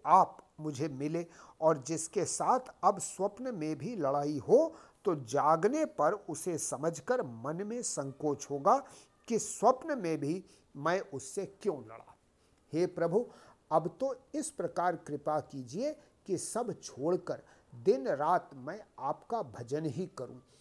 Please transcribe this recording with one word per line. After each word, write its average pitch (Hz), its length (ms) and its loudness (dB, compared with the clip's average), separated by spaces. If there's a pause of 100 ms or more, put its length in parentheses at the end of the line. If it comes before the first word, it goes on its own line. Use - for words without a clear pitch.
आप 170 440 6 (100)
मुझे 151 280 -4
मिले 156 380 -4 (360)
और 160 160 6
जिसके 156 480 -4
साथ 208 340 2 (240)
अब 190 160 4
स्वप्न 226 560 -4
में 156 220 -4
भी 185 180 -8
लड़ाई 147 420 0
हो 220 380 6 (300)
तो 180 100 2
जागने 156 720 2
पर 156 280 2
उसे 175 440 -6
समझकर 165 640 -2
मन 127 420 -6
में 233 160 -6
संकोच 143 720 -4
होगा 190 340 2 (420)
कि 226 120 0
स्वप्न 262 580 2
में 165 220 -2
भी 160 260 -4 (320)
मैं 165 220 0
उससे 175 460 -8
क्यों 143 400 -6
लड़ा। 110 320 -20 (560)
हे 165 120 2
प्रभु, 175 400 0 (460)
अब 160 280 0
तो 262 160 -2 (200)
इस 302 160 -4
प्रकार 175 440 -2
कृपा 151 440 -4
कीजिए 147 560 -6 (300)
कि 185 120 -2
सब 214 440 -6
छोड़कर 156 640 -4 (320)
दिन 233 320 2
रात 165 460 2
मैं 147 300 -12 (160)
आपका 151 420 -4
भजन 131 440 -6
ही 160 220 -4
करूं। 123 320 4 (220)